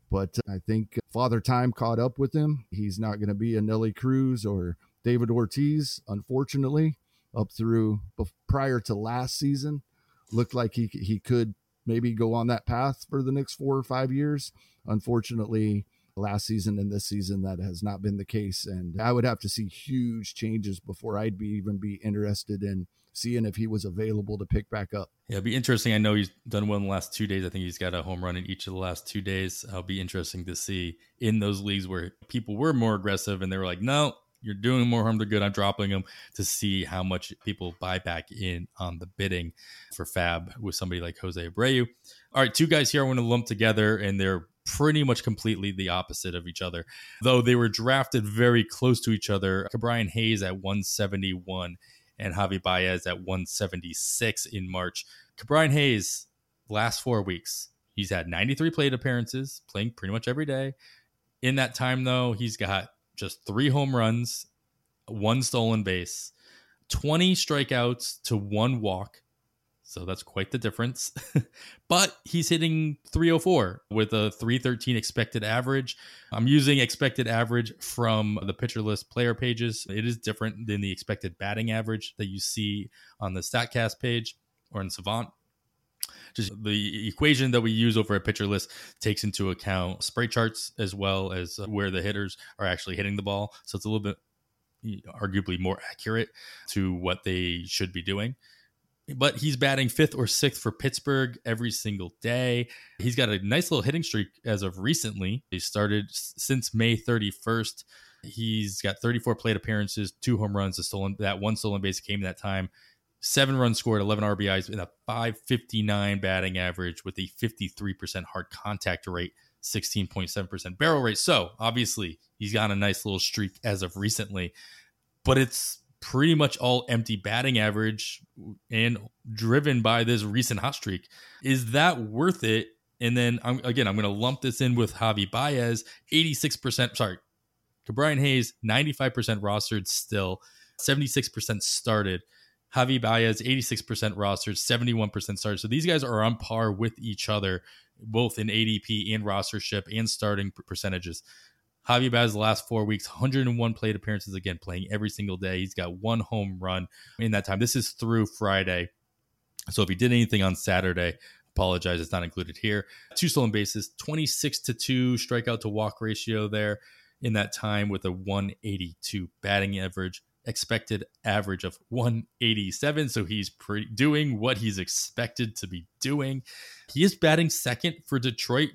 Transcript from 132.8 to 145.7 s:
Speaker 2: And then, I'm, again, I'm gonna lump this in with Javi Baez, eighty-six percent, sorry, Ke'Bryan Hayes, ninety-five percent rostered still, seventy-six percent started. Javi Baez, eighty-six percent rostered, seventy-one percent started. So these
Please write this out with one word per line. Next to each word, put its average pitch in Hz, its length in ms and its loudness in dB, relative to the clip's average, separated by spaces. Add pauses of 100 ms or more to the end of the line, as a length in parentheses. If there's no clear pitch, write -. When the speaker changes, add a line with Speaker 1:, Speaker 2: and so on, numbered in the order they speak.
Speaker 2:
And 120 160 2
then, 120 260 2
I'm, 123 200 0
again, 123 240 2
I'm 98 80 2
gonna 104 140 2
lump 117 320 -2
this 131 200 -2
in 123 140 4
with 117 180 2
Javi 104 380 0
Baez, 120 520 0 (280)
eighty-six 156 460 2
percent, - 380 -2
sorry, 95 220 -2 (720)
Ke'Bryan 139 300 2
Hayes, 131 420 2
ninety-five 131 540 0
percent 110 260 0
rostered 104 460 -2
still, 92 540 -2 (360)
seventy-six 139 520 0
percent 107 340 -4
started. 101 580 0 (540)
Javi 127 260 4
Baez, 113 400 2
eighty-six 123 400 0
percent 107 340 -2
rostered, 101 420 0
seventy-one 120 520 2
percent 101 300 -6
started. 104 200 -4
So 110 80 -8
these 156 200 0